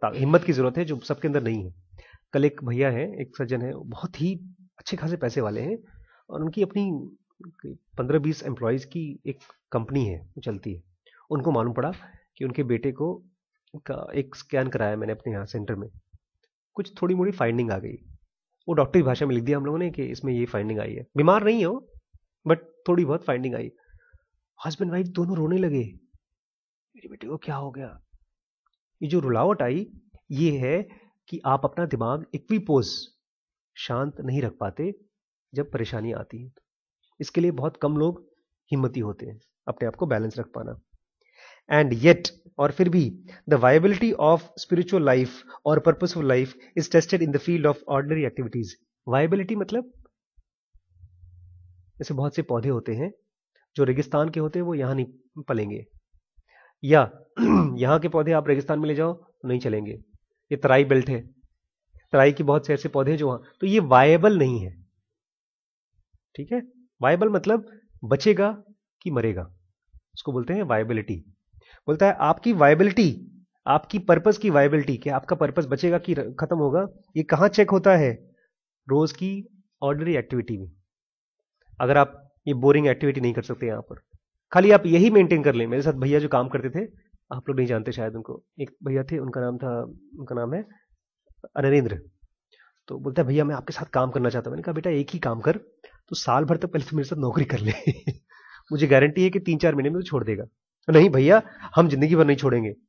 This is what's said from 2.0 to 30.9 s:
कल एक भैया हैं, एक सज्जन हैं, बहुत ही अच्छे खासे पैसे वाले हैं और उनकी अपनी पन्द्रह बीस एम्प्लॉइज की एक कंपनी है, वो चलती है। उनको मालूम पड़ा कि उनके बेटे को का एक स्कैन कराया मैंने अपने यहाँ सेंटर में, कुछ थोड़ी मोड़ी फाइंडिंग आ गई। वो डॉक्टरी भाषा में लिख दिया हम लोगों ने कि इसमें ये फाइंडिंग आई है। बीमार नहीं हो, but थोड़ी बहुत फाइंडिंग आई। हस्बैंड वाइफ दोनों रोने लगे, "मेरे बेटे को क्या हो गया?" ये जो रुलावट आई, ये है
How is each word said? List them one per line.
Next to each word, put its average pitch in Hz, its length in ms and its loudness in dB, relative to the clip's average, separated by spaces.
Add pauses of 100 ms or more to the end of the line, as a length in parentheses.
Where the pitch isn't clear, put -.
कल 139 120 2
एक 143 180 -4
भैया 123 280 0
हैं, 156 240 -6
एक 131 220 -12
सज्जन 123 240 -6
हैं, 127 120 -8 (160)
बहुत 135 320 -12
ही 180 180 -4 (400)
अच्छे - 180 -10
खासे 165 200 -6
पैसे 139 240 -4
वाले 107 200 -4
हैं 190 160 -6 (520)
और 151 140 -8
उनकी 165 200 -4
अपनी 190 460 -4 (580)
पन्द्रह 143 520 -4
बीस 151 240 -4
एम्प्लॉइज 127 420 -4
की 151 400 -12
एक 135 140 -10 (320)
कंपनी 120 340 -4
है, 87 160 -6
वो - 200 -20
चलती 104 320 -10
है। 85 100 -16 (460)
उनको 151 220 -2
मालूम 117 220 -2
पड़ा 127 180 -4 (460)
कि 135 80 -6
उनके 131 180 -4
बेटे 120 280 -2
को 160 340 -8 (500)
का - 400 -12
एक 135 200 -6
स्कैन 131 340 -4
कराया 107 260 -2
मैंने 107 180 -6
अपने 110 200 -8
यहाँ 98 120 -6
सेंटर 107 300 -8
में, 98 140 -10 (840)
कुछ - 280 -12
थोड़ी 180 140 0
मोड़ी 185 160 0
फाइंडिंग 117 400 -2
आ 95 80 -4
गई। - 160 -12 (720)
वो 170 60 -4
डॉक्टरी 151 280 2
भाषा 127 240 0
में 131 100 -2
लिख 117 80 -2
दिया 143 140 -2
हम 139 80 -6
लोगों 151 140 -4
ने 175 120 -4
कि 139 120 -8
इसमें 127 300 -6
ये 120 120 -2
फाइंडिंग 107 340 -6
आई 107 140 -8
है। 120 120 -12 (120)
बीमार 185 260 4
नहीं 220 220 0
हो, 226 260 -8 (560)
but 165 100 4 (300)
थोड़ी 175 180 2
बहुत 156 200 -4
फाइंडिंग 127 300 -4
आई। 120 160 -10 (920)
हस्बैंड 165 260 -6
वाइफ 180 160 -4
दोनों 175 300 -4
रोने 165 200 0
लगे, 147 260 -2 (1120)
"मेरे 208 140 -20
बेटे 135 180 -18
को 151 100 -10
क्या 151 180 -10
हो 139 160 -10
गया?" 131 300 -16 (1000)
ये 147 80 -6
जो 175 100 0
रुलावट 135 420 0
आई, 139 260 -4 (440)
ये 147 260 0
है 156 520 -6 (180)